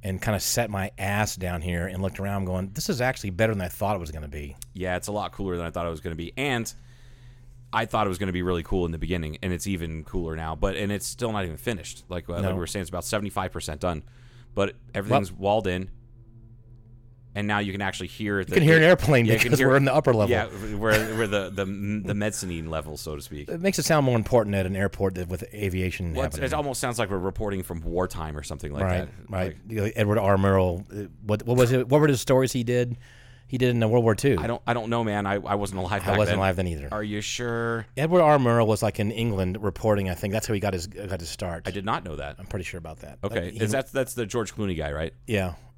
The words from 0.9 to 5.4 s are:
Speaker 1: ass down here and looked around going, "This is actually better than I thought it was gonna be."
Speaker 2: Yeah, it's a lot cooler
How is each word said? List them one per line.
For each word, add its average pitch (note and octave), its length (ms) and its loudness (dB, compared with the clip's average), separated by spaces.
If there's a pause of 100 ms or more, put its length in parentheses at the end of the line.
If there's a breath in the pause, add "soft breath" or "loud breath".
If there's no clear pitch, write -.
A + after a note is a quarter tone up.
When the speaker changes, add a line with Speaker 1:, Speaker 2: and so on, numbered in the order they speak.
Speaker 1:
ass G2+ 360 -2
down F2 280 -4
here F2 260 -2
and F#2 120 -6
looked F#2+ 200 -4
around G2 240 -2
going, F#2 300 -4
"This - 140 -6
is D3+ 120 -2
actually B2 300 -2
better A2 220 2
than G2 80 -2
I F2+ 60 -4
thought G2+ 300 -2
it - 20 -4
was D#2+ 140 -8
gonna D2+ 160 -10
be." D2 260 -10 (180)
Speaker 2:
Yeah, F2+ 220 -4
it's F2+ 140 -4
a G#2 40 -6
lot G2+ 200 -4
cooler F#2+ 240 -4